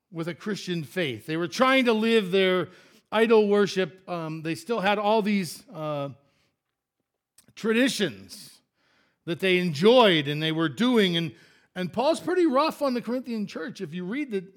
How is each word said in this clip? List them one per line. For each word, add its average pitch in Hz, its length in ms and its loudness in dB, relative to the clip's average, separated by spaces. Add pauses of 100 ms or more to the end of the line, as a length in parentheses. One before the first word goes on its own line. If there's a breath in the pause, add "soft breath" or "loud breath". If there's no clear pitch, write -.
with 165 200 -8
a 165 40 -8
Christian 175 520 -6
faith. 131 400 -6
They 156 100 -6
were 170 140 -4
trying 262 360 4
to 233 80 4
live 220 380 2
their 185 380 2 (420 soft breath)
idol 220 380 4
worship. 190 600 0
Um, 160 320 -8
they 160 140 -6
still 226 240 -6
had 196 180 2
all 214 240 2
these, 196 400 -2 (140)
uh, 147 340 -6 (1500)
traditions 208 1040 -2 (640)
that 165 160 -6
they 185 160 2
enjoyed 180 720 4
and 151 120 -4
they 160 120 -2
were 160 160 0
doing. 202 480 2
And, 165 160 -4 (420 soft breath)
and 185 160 -6
Paul's 311 300 -2
pretty 349 260 0
rough 285 340 0
on 269 120 0
the 240 80 -4
Corinthian 233 440 -6
church. 254 360 -12
If 156 120 -10
you 180 120 -8
read 262 260 -8
the, 196 140 -6 (120)